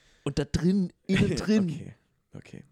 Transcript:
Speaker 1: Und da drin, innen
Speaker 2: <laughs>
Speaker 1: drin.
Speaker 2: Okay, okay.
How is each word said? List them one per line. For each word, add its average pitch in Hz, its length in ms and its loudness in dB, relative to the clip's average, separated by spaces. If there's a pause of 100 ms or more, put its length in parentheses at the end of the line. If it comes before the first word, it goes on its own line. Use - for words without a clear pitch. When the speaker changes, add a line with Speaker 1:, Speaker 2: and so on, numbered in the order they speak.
(240)
Speaker 1:
Und 139 140 -4
da 143 80 0
drin, 180 480 0 (140)
innen 190 280 2
Speaker 2:
<laughs> - 0 -
Speaker 1:
drin. 202 360 2
Speaker 2:
Okay, 95 240 -12 (400)
okay. - 360 -18